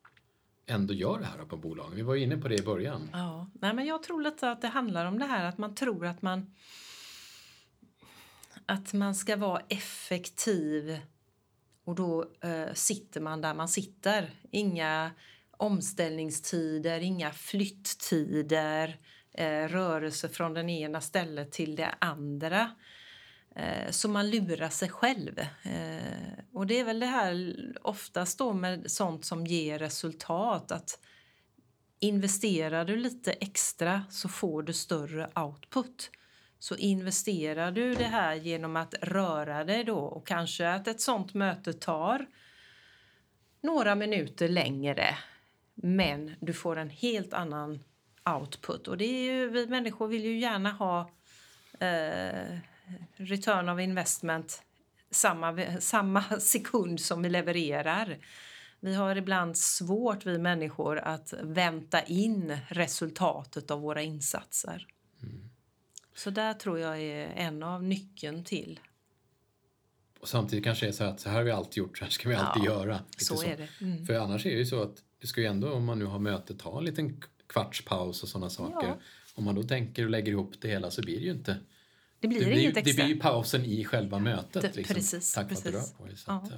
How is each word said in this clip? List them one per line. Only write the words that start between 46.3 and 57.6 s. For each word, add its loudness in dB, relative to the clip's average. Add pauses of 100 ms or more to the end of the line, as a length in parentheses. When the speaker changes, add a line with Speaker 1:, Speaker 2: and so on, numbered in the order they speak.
Speaker 2:
du -2
får -2
en -4
helt -2
annan -4 (560)
output. -8
Och -4
det 0
är 0 (100)
ju, 0
vi 0
människor -2
vill -2
ju 0
gärna 2
ha, 0 (720)
eh, 0 (580)
return 2
of 0
investment -2 (480)
samma, 4 (220)
samma 4
<laughs> -2
sekund 2
som 0
vi 2
levererar. 2 (600)